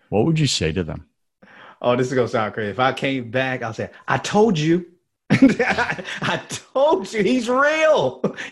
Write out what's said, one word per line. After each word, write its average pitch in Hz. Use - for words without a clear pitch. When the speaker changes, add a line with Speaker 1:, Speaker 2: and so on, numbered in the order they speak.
Speaker 1:
what 107
would 160
you 147
say 80
to 87
them? 78
Speaker 2:
Oh, 123
this 127
is 135
gonna 123
sound 107
crazy. 104
If 98
I 127
came 127
back, 127
I'll 113
say, 104
"I 135
told 208
you." 165
<laughs> -
I, 233
I 175
told 285
you, 214
he's 233
real. 285